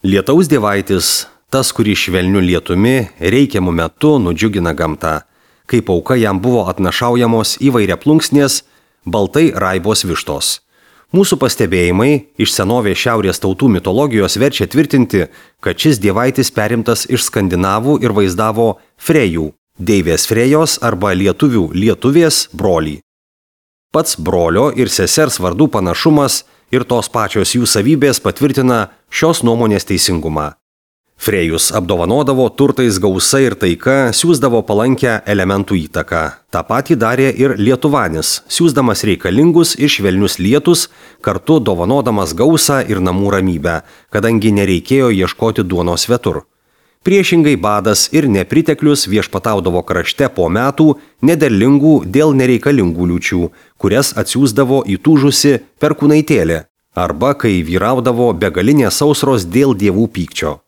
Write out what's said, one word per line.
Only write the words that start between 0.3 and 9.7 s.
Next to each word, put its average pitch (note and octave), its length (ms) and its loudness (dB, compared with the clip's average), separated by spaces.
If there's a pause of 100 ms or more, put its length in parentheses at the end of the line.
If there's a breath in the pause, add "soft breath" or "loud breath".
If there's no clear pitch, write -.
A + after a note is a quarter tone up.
dievaitis – G2+ 760 0 (240)
tas, C3+ 240 -2
kuris G#2 320 0
švelniu F#2 380 0
lietumi F#2 640 0 (100)
reikiamu F#2+ 560 0
metu B2 460 0
nudžiugina F2+ 580 -2
gamtą. D#2 460 -4 (460)
Kaip A#2 200 0
auka F#2 260 0
jam G#2 280 0
buvo A#2 260 0
atnašaujamos A2+ 880 0
įvairiaplunksnės, C3+ 1040 0 (440)
baltai G#2+ 460 0
raibos F#2+ 540 -2